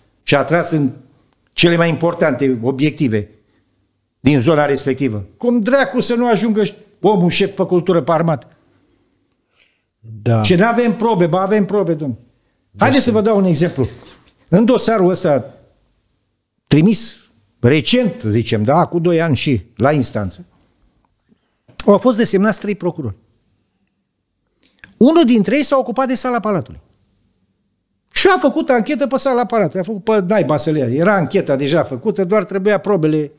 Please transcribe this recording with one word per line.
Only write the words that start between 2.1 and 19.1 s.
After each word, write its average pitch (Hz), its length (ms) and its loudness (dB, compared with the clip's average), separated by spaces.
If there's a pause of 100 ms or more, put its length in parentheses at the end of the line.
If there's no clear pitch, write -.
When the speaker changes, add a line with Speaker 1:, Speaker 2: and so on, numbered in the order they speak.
Speaker 1:
obiective 131 680 -2 (920)
din 139 200 2
zona 147 260 2
respectivă. 131 580 -4 (120)
Cum 240 240 0
dracu 247 400 0
să 240 140 -2
nu 240 140 0
ajungă 214 340 0 (380)
omul 180 300 2
șef 196 240 -2
pe 190 100 -4
cultură 175 380 0
pe 170 100 -2
armată? 160 340 -2 (1800)
Speaker 2:
Da. 113 180 2
Speaker 1:
Ce 190 160 2
n-avem 226 400 2
probe? 208 300 0
Ba, 170 140 0
avem 202 240 0
probe, 185 300 -2
domnule. 143 260 -6 (500)
Speaker 2:
Da, - 140 -4
Speaker 1:
Haideți 262 200 2
să 240 60 -2
Speaker 2:
sunt. 214 120 0
Speaker 1:
vă 214 80 0
dau 208 80 2
un 196 60 2
exemplu. 156 420 0 (640)
În 196 160 4
dosarul 214 460 2
ăsta, 147 440 -2 (1120)
trimis - 600 0 (300)
recent, 160 640 0
zicem, 110 420 -2
da, 151 220 2
cu - 140 -4
doi 165 220 0